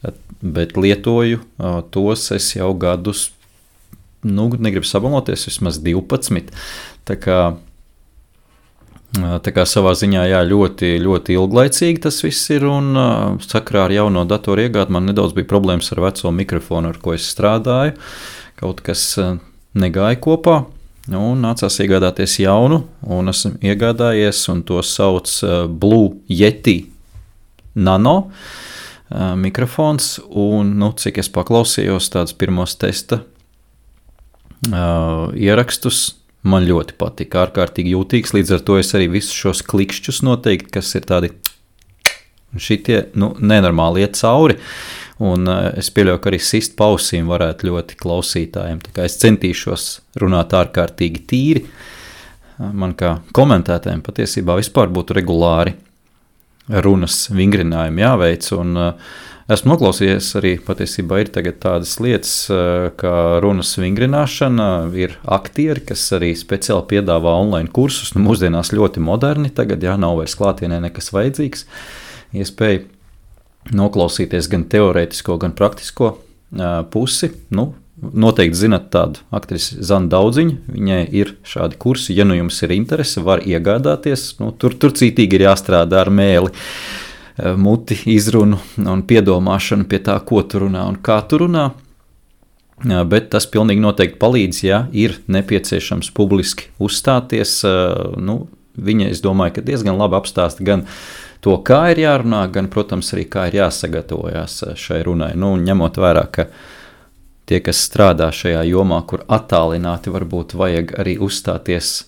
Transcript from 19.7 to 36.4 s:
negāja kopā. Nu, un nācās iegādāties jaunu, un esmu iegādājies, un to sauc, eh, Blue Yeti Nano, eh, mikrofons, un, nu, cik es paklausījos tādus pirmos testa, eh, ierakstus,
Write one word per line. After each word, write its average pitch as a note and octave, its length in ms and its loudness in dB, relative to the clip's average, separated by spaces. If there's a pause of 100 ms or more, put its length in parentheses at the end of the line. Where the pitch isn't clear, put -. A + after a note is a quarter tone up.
negāja F#2+ 480 2
kopā. D#3+ 380 4 (420)
Nu, F#2+ 140 -4 (100)
un B2+ 140 0
nācās A2+ 340 -2
iegādāties F#2+ 640 0
jaunu, A#2+ 380 4 (260)
un F#2 240 -2
esmu F#2+ 220 -4 (100)
iegādājies, A2 760 0 (100)
un F2 160 -2
to F2+ 160 -2
sauc, F#2+ 480 0 (160)
eh, F2 220 0
Blue G2+ 480 4 (100)
Yeti G#2 640 2 (840)
Nano, G#2+ 580 2 (800)
eh, F#2 280 -4
mikrofons, B2+ 800 -2 (120)
un, G#2 480 2
nu, G#2 140 2
cik - 260 -4
es G2+ 100 -4
paklausījos F#2+ 840 0
tādus F2 240 -2
pirmos F2+ 400 -2
testa, G#2+ 480 -4 (1400)
eh, A2+ 60 0 (760)
ierakstus, A#2+ 680 0 (280)